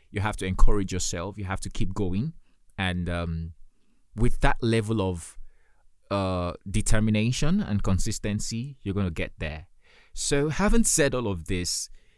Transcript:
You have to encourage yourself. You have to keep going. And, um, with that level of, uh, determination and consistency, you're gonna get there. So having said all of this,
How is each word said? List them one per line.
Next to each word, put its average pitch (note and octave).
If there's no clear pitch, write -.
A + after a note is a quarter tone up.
You G2+
have G#2
to F#2
encourage G2
yourself. F2+
You G2+
have F#2+
to -
keep G2+
going. G2+
And, F2+
um, E2+
with A#2+
that C#3
level A2+
of, F2+
uh, F#2
determination G#2+
and G2+
consistency, G#2+
you're G2
gonna F#2+
get E2
there. D#2
So C#3+
having G#3+
said C#3
all B2
of F2
this, -